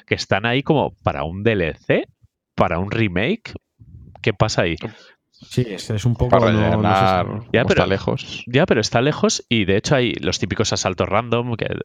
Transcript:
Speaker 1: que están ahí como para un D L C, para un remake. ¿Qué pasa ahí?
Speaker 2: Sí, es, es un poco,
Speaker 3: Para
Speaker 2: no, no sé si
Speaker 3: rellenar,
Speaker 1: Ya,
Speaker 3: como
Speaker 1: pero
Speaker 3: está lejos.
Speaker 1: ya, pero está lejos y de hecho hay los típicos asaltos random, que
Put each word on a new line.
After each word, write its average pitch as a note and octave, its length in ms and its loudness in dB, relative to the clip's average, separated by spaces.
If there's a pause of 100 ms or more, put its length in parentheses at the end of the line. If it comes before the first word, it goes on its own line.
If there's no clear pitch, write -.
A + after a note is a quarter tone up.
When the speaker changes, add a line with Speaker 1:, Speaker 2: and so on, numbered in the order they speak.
Speaker 1:
que - 80 -2
están G#2 320 -2
ahí B2 160 0
como C3 400 0
para D2 220 -2
un F#2 200 -8
D A#2 80 2
L E2+ 220 0
C, G#3+ 340 -2 (460)
para F2 240 0
un G2 120 -4
remake. A2 640 -2 (680)
¿Qué A2+ 100 0
pasa A2 300 0
ahí? E2 140 0 (540)
Speaker 2:
Sí, - 380 -4
es, F#2+ 220 -10
es G#2 140 -4
un A#2+ 120 2
poco, - 140 0
Speaker 3:
Para F#2+ 200 6
Speaker 2:
no, G#2+ 320 2
no F#2 120 2
sé F#2+ 60 4
si F#2+ 40 4
Speaker 3:
rellenar, F#2+ 220 2
Speaker 1:
Ya, - 20 -8
Speaker 3:
como G2+ 240 -8
Speaker 1:
pero B2 160 2
Speaker 3:
está C#3 180 4
lejos. - 640 -4
Speaker 1:
ya, C3 180 4
pero B2 140 2
está A#2 220 0
lejos D3+ 460 0
y A2 180 2
de F#2+ 100 4
hecho C3 180 0
hay B2 200 2
los D2+ 260 -4
típicos G2+ 320 -2
asaltos F#2+ 360 -2
random, A#2 460 0
que - 140 -4 (160)